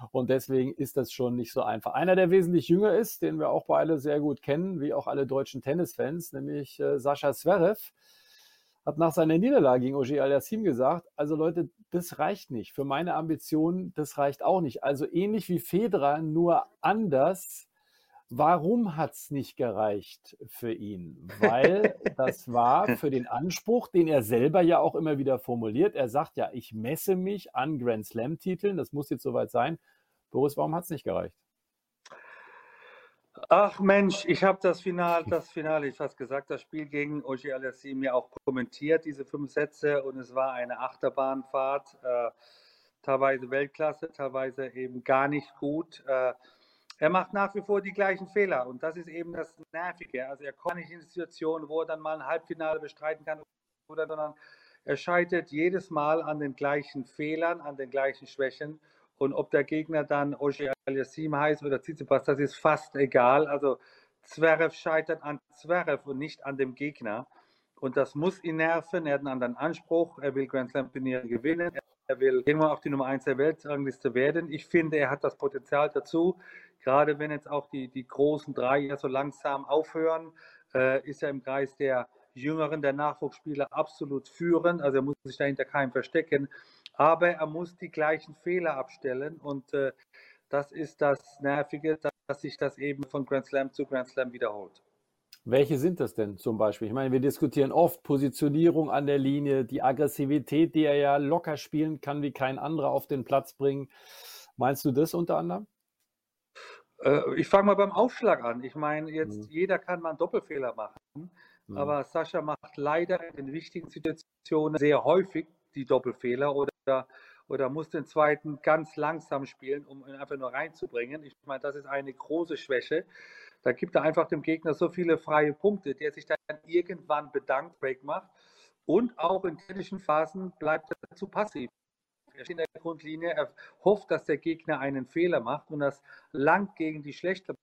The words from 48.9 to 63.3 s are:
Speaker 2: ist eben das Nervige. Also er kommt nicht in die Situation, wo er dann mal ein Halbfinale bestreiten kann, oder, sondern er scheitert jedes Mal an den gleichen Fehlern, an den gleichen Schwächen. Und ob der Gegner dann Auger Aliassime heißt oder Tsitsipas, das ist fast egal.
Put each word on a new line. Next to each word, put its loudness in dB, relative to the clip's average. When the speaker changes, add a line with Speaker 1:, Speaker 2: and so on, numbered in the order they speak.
Speaker 2:
ist -12
eben -10
das -10
Nervige. -8
Also -14
er -12
kommt -6
nicht -12
in -16
die -20
Situation, -6
wo -2
er -4
dann -6
mal -4
ein -10
Halbfinale -4
bestreiten -8
kann, -8
oder, -4
sondern -6
er 0
scheitert 0
jedes -2
Mal 2
an -4
den -4
gleichen -2
Fehlern, -2
an -12
den -8
gleichen -2
Schwächen. -6
Und 2
ob -2
der 4
Gegner -2
dann 0
Auger -2
Aliassime -4
heißt 2
oder 0
Tsitsipas, 0
das 2
ist 0
fast 0
egal. 6